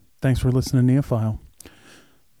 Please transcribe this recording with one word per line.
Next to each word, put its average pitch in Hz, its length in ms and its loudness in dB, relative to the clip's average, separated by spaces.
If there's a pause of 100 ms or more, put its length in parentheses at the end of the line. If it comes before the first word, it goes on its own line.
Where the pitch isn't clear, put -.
(200)
Thanks 131 200 0
for 127 100 0
listening 127 360 0
to 127 60 4
Neophile. 110 480 -2 (1000)